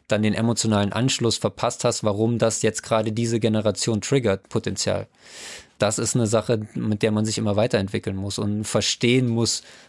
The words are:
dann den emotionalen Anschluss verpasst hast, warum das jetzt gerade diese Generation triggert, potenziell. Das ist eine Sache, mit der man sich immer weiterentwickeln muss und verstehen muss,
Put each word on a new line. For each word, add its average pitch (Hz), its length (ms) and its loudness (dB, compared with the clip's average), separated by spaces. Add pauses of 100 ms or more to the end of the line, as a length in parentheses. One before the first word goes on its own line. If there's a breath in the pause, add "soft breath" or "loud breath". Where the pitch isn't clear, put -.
dann 107 140 0
den 107 120 2
emotionalen 107 600 2
Anschluss 120 440 0
verpasst - 460 -2
hast, 120 200 0
warum 110 340 2
das 110 240 0
jetzt - 220 -2
gerade 110 280 0
diese 117 280 0
Generation 107 600 0
triggert, 113 480 0
potenziell. 101 580 -4 (720 loud breath)
Das 104 200 2
ist 117 160 -2
eine 117 120 2
Sache, 110 460 0
mit 110 300 -2
der 110 80 2
man 107 120 0
sich 110 140 -2
immer 104 180 0
weiterentwickeln 104 600 0
muss 98 240 -6
und 107 260 -2
verstehen 123 600 2
muss, 113 340 0 (280 loud breath)